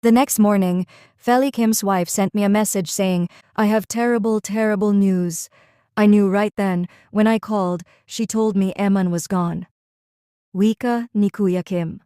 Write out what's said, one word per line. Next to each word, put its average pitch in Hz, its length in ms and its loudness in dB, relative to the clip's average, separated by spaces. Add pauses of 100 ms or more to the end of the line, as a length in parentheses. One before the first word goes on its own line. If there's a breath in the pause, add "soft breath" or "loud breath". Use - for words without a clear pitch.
The 226 80 4
next 247 300 2
morning, 190 500 2 (300 soft breath)
Feli 254 320 2
Kim's 220 320 0
wife 190 240 0
sent 196 240 -2
me 208 100 -2
a 202 80 2
message 202 380 0
saying, 180 420 -2 (300 soft breath)
"I 214 100 2
have 214 160 0
terrible, 226 560 -2
terrible 214 480 -2
news. 185 640 0 (460 soft breath)
I 208 120 6
knew 208 200 4
right 202 240 -2
then, 185 320 -2 (240 soft breath)
when 214 200 2
I 226 120 0
called, 180 400 -4 (240 soft breath)
she - 160 -8
told 220 360 -2
me 190 160 0
Eman 196 360 0
was 170 200 -4
gone." 175 400 -4 (800)
Wika 233 640 0
ni 202 160 2
Kuya 185 360 -2
Kim. 175 400 -6